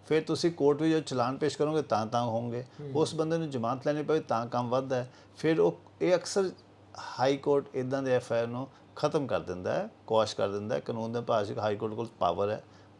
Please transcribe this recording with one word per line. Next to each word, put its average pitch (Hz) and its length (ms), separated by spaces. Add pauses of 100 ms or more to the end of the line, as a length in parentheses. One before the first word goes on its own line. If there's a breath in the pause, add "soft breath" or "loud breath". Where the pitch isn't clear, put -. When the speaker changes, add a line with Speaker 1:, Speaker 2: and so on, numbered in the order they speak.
Speaker 1:
ਫਿਰ 156 160
ਤੁਸੀਂ 165 280
ਕੋਰਟ 143 300
ਵਿੱਚ 160 120
ਜੋ 160 60
ਚਲਾਨ 131 380
ਪੇਸ਼ 143 200
ਕਰੋਗੇ 151 240
ਤਾਂ 110 240
ਤੰਗ 120 220
ਹੋਵੋਗੇ, 117 360 (180)
Speaker 2:
ਹੂੰ। 143 140
Speaker 1:
ਉਸ 156 200
ਬੰਦੇ 160 220
ਨੂੰ 160 120
ਜ਼ਮਾਨਤ 123 380
ਲੈਣੀ 147 160
ਪਵੇ 156 160
ਤਾਂ 120 260
ਕੰਮ 120 240
ਵੱਧਦਾ 135 260
ਹੈ। 123 160 (260 soft breath)
ਫਿਰ 160 220
ਉਹ, 170 200 (220)
ਇਹ 175 140
ਅਕਸਰ 190 360 (680)
ਹਾਈ 139 180
ਕੋਰਟ 143 360
ਇੱਦਾਂ 135 300
ਦੇ 131 80
ਐਫ 123 200
ਆਈ 117 100
ਆਰ 117 60
ਨੂੰ 123 200 (280 soft breath)
ਖਤਮ 147 320
ਕਰ 90 120
ਦਿੰਦਾ 90 340
ਹੈ, 196 160 (180)
ਕੁਐਸ਼ 110 280
ਕਰ 107 140
ਦਿੰਦਾ 104 260
ਹੈ। 143 40
ਕਾਨੂੰਨ 113 340
ਦੇ 120 80
ਭਾਸ਼ਾ 113 280
ਵਿੱਚ 117 100
ਹਾਈ 107 160
ਕੋਰਟ 107 180
ਕੋਲ 113 140 (120)
ਪਾਵਰ 92 300
ਹੈ, - 140 (360 soft breath)